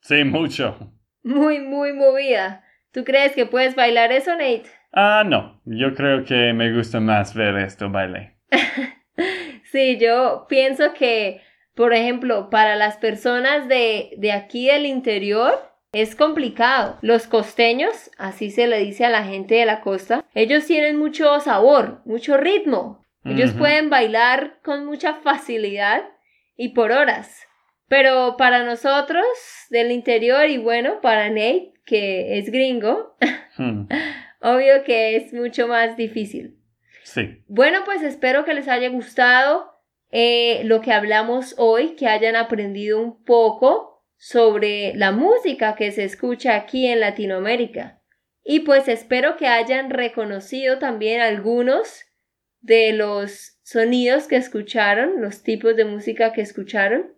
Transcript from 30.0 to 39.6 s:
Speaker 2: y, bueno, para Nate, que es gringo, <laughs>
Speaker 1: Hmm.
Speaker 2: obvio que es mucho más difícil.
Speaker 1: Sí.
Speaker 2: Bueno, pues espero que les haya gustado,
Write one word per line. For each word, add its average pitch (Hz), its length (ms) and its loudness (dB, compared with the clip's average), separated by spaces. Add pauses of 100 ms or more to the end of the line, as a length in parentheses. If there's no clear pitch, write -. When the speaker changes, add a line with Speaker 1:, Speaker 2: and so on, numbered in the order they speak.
Speaker 2:
y, 285 80 0
bueno, 240 460 -2
para 214 260 2
Nate, 220 460 -2 (100)
que 196 540 -2
es 202 120 -8
gringo, 254 720 -2
<laughs> - 380 -4
Speaker 1:
Hmm. 110 280 -6 (540)
Speaker 2:
obvio 269 440 4
que 226 320 0
es - 180 -6
mucho 240 340 -4
más 233 300 0
difícil. 220 560 -8 (480)
Speaker 1:
Sí. - 460 -8
Speaker 2:
Bueno, 277 380 2
pues 392 160 -4
espero 277 420 -2
que 320 80 -4
les 277 160 -6
haya 247 220 -2
gustado, 254 840 2 (380)